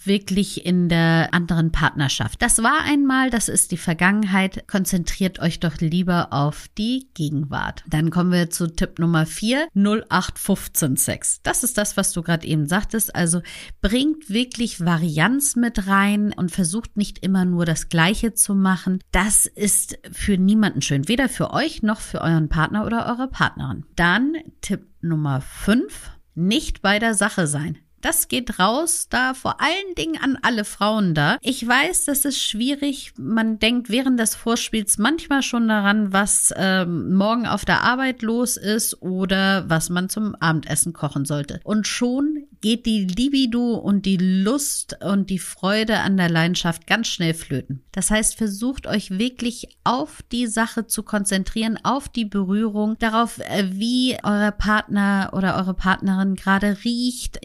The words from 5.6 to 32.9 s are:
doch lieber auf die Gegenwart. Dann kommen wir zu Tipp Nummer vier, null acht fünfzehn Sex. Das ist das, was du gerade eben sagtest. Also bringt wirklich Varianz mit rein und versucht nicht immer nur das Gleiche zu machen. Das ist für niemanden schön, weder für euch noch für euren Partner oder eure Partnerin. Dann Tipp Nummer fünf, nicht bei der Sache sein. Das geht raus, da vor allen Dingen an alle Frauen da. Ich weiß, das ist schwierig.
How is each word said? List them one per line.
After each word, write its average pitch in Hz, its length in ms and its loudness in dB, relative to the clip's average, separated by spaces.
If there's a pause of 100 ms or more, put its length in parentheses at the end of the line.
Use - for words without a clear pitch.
doch 165 200 -2
lieber 175 520 0
auf 143 340 -2 (120)
die 247 340 -4
Gegenwart. 139 760 -4
Dann 160 220 0
kommen 175 240 2
wir 175 160 2
zu 170 200 -4
Tipp 165 300 -4
Nummer 165 280 2
vier, 254 480 -2
null 208 340 2
acht - 300 -2
fünfzehn - 580 -2
Sex. - 460 -2
Das - 200 -2
ist 247 140 -2
das, - 220 -2
was 190 160 0
du 170 80 -4
gerade 165 240 0
eben 151 200 0
sagtest. 208 480 -2
Also 175 280 2 (400)
bringt 277 480 0
wirklich 226 520 -2
Varianz 170 720 2
mit 233 300 0
rein 202 480 2
und 175 180 -2
versucht 190 440 -2
nicht 202 220 -2
immer 190 260 2
nur 175 220 2
das 160 240 -2
Gleiche 185 420 2
zu - 220 0
machen. 190 440 2 (140)
Das 196 320 2
ist - 540 -2 (120)
für 196 280 0
niemanden 196 420 4
schön, 139 260 0
weder 240 220 2
für - 220 -2
euch - 320 -2
noch 214 180 0
für - 220 -8
euren 160 260 2
Partner 165 380 0
oder 226 240 -2
eure 247 180 -4
Partnerin. - 560 -4 (100)
Dann 214 420 2 (260)
Tipp - 240 -6 (160)
Nummer 151 400 0
fünf, - 720 -2 (240)
nicht 214 460 0
bei 208 160 4
der 226 160 2
Sache 202 320 0
sein. 147 320 -4 (220)
Das - 280 -2
geht 247 300 -4
raus, 240 500 0
da 254 260 0
vor - 280 -6
allen 359 340 -2
Dingen 320 240 -4
an 269 220 0
alle 214 220 0
Frauen 208 500 0
da. 156 260 2
Ich 247 260 -4
weiß, 285 400 2
das 285 200 0
ist 269 160 -2
schwierig. 277 760 -4